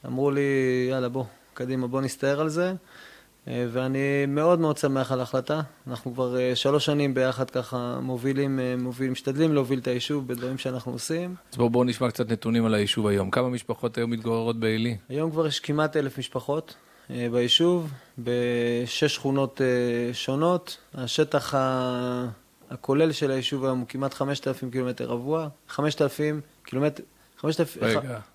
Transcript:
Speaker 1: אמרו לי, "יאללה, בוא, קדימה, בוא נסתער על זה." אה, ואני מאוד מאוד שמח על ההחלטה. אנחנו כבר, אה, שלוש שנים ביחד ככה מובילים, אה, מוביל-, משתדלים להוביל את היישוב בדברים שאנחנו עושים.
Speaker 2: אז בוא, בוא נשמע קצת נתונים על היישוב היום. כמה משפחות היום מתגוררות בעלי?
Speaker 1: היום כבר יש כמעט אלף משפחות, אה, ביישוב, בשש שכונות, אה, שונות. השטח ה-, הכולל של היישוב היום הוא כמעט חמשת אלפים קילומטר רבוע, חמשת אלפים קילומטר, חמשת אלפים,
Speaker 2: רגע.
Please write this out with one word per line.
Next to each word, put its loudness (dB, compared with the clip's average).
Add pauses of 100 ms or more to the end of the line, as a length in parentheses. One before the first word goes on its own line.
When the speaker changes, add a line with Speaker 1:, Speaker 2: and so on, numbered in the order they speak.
Speaker 1:
אמרו 0
לי, 0 (480)
"יאללה, 0
בוא, -4 (280)
קדימה, -4
בוא 0
נסתער 0
על 0
זה." 0 (760)
אה, -2
ואני 0
מאוד 4
מאוד 2
שמח 2
על 2
ההחלטה. -2 (260)
אנחנו -8
כבר, 0
אה, 2
שלוש 2
שנים 2
ביחד 0
ככה -4
מובילים, 0
אה, -2
מוביל-, -2
משתדלים 2
להוביל 2
את -4
היישוב -2
בדברים -4
שאנחנו -6
עושים. -6 (160)
Speaker 2:
אז -10
בוא, 6
בוא 4
נשמע 0
קצת -2
נתונים 2
על 4
היישוב 2
היום. 2
כמה 2
משפחות -4
היום -2
מתגוררות -2
בעלי? 0 (120)
Speaker 1:
היום -2
כבר 0
יש -2
כמעט 0
אלף -2
משפחות, -4 (360)
אה, -4
ביישוב, 4 (260)
בשש 0
שכונות, 0
אה, 2
שונות. 0 (180)
השטח 0
ה-, 0 (440)
הכולל 2
של 0
היישוב -2
היום 2
הוא -4
כמעט -4
חמשת -2
אלפים -4
קילומטר -2
רבוע, -4 (220)
חמשת 0
אלפים 0 (220)
קילומטר, -2 (340)
חמשת -2
אלפים, -2
Speaker 2:
רגע. 0 (160)